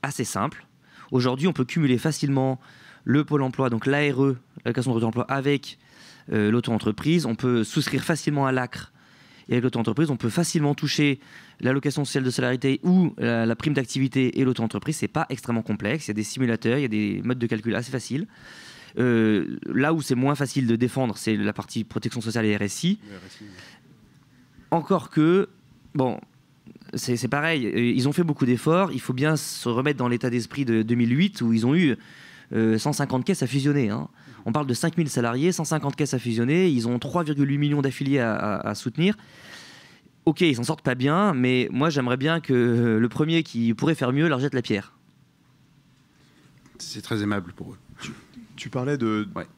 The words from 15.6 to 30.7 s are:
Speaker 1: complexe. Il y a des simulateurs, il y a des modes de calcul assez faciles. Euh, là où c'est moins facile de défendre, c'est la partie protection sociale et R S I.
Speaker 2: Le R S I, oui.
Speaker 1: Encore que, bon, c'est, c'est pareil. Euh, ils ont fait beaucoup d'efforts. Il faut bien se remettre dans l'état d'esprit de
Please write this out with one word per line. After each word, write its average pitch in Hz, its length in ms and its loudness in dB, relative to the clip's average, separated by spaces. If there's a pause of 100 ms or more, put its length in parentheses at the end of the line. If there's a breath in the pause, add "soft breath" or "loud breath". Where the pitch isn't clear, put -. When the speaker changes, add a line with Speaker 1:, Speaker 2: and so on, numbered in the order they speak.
Speaker 1:
complexe. 113 460 -4
Il - 20 -10
y - 20 -4
a - 40 -2
des 107 80 -2
simulateurs, 120 560 0
il - 20 -2
y 139 40 -2
a - 20 -2
des 104 360 -2
modes 123 140 -2
de 117 80 -2
calcul 110 300 -2
assez 120 160 -4
faciles. 135 340 -4 (720 loud breath)
Euh, 113 640 2 (120)
là 135 220 2
où 160 80 -2
c'est 135 140 -2
moins 135 180 0
facile 139 320 -2
de 117 100 4
défendre, 120 400 0
c'est 110 200 -2
la 104 180 -2
partie 107 300 -6
protection 113 380 -6
sociale 110 240 -2
et 104 120 2
R 101 60 -2
S 104 220 -4
I. 196 220 2
Speaker 2:
Le 101 80 -16
R 90 80 -16
S 95 160 -20
I, 107 40 -16
oui. 101 60 -18 (1200 loud breath)
Speaker 1:
Encore - 400 0
que, 170 360 4 (460)
bon, 127 260 0 (760)
c'est, 123 200 -2
c'est 120 120 -4
pareil. 143 400 0
Euh, 95 120 0
ils 120 300 2
ont 147 40 -2
fait 175 100 2
beaucoup 147 240 0
d'efforts. 156 460 2
Il 127 60 -4
faut - 140 -6
bien 151 220 2
se - 340 -6
remettre 131 300 0
dans 123 80 0
l'état 120 240 0
d'esprit 123 340 -4
de 113 160 2